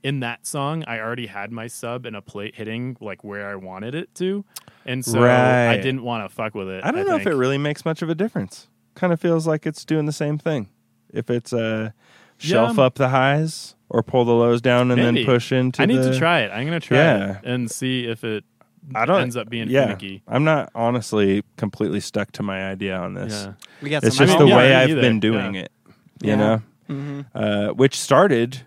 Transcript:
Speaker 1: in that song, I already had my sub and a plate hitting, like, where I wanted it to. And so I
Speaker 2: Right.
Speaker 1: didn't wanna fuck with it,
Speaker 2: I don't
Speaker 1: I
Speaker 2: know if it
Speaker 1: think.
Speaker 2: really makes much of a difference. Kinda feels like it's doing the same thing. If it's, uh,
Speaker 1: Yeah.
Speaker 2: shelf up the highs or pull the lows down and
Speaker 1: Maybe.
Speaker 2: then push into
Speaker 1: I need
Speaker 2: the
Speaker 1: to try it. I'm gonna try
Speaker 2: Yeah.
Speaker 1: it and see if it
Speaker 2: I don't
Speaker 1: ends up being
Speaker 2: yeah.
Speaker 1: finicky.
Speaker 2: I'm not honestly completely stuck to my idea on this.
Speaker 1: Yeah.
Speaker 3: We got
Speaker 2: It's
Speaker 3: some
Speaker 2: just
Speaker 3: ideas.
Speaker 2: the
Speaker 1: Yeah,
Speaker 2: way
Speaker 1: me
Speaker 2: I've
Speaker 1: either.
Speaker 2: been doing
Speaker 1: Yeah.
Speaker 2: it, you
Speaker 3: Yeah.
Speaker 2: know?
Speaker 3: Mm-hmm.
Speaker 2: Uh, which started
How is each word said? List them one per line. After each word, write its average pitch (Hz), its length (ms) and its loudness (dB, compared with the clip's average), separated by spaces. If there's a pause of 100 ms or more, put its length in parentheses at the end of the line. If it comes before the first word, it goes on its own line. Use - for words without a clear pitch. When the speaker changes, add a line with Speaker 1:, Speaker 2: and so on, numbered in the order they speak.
Speaker 1:
in 139 160 -4
that 117 260 -8
song, 151 400 -6
I 117 140 -8
already 117 260 -8
had 101 240 -12
my 113 160 -12
sub 120 400 -10
and 107 80 -10
a 101 80 -12
plate 104 320 -12
hitting, 117 460 -8
like, 104 240 -12
where 101 240 -10
I 101 80 -10
wanted 95 400 -12
it - 200 -12
to. 196 280 -4 (420)
And 127 180 -6
so 117 180 0
I 123 460 4
Speaker 2:
Right. 117 140 2
Speaker 1:
didn't 131 220 -4
wanna 113 240 -6
fuck 110 260 -8
with 95 140 -8
it, 95 160 -10
Speaker 2:
I 214 80 -2
don't 339 80 -4
Speaker 1:
I 392 40 -2
Speaker 2:
know 370 120 0
if 254 60 -4
it 196 80 -2
Speaker 1:
think. 147 100 0
Speaker 2:
really 139 180 0
makes 147 260 -4
much 160 180 -4
of 160 80 -4
a 165 40 -2
difference. 165 540 -6 (300)
Kinda 175 180 0
feels 165 300 0
like 156 200 -2
it's - 180 -8
doing 156 220 0
the 151 60 -4
same 151 260 -4
thing. 147 300 -4 (440)
If - 180 -6
it's, 120 220 -2
uh, 110 380 -4 (480)
Speaker 1:
Yeah. 151 100 -8
Speaker 2:
shelf 117 300 2
up 131 160 4
the 131 140 0
highs 139 680 0 (140)
or 113 160 0
pull 123 200 2
the 117 80 2
lows 117 300 4
down 123 300 4
and 120 100 4
Speaker 1:
Maybe. 120 220 2
Speaker 2:
then - 20 0
push 120 240 2
into 127 320 0
Speaker 1:
I 160 40 4
need 247 160 2
Speaker 2:
the 131 100 2
Speaker 1:
to 131 60 0
try 160 220 2
it. 98 120 -2
I'm 113 140 -6
gonna 165 140 -4
try - 180 0
Speaker 2:
Yeah. 110 400 4
Speaker 1:
it - 60 -20
and 123 260 -4
see 127 360 -4
if 113 160 -8
it 110 220 -6 (500)
Speaker 2:
I 110 100 0
don't 180 160 4
Speaker 1:
ends 123 160 -2
up 110 140 -8
being 113 180 -6
Speaker 2:
yeah. 135 160 4
Speaker 1:
finicky. 98 420 -6
Speaker 2:
I'm 123 160 0
not 156 320 2
honestly 107 680 0 (160)
completely 101 420 -4
stuck - 320 -8
to - 100 -10
my 95 280 -6
idea 95 260 -6
on 90 160 -8
this. 101 340 -8
Speaker 1:
Yeah. 98 60 -14 (300)
Speaker 3:
We 143 80 -8
got 147 120 -2
Speaker 2:
It's 123 140 2
Speaker 3:
some 139 100 6
Speaker 2:
just 185 100 6
Speaker 3:
ideas. 147 120 8
Speaker 2:
the - 0 -
Speaker 1:
Yeah, 123 80 8
Speaker 2:
way 127 140 8
Speaker 1:
me 131 40 8
Speaker 2:
I've 131 160 6
Speaker 1:
either. 147 120 2
Speaker 2:
been 113 180 4
doing 101 360 0
Speaker 1:
Yeah. 92 40 -6
Speaker 2:
it, - 120 -12 (500)
you - 80 -2
Speaker 3:
Yeah. 107 60 2
Speaker 2:
know? 110 260 2 (260)
Speaker 3:
Mm-hmm. 143 320 -8 (140)
Speaker 2:
Uh, 104 400 -2
which 135 260 2
started 131 680 2